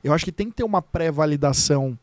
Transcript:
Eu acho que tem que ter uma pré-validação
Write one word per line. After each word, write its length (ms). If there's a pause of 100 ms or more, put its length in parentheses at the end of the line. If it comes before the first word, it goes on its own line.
Eu 100
acho 120
que 80
tem 160
que 60
ter 100
uma 160
pré-validação 1200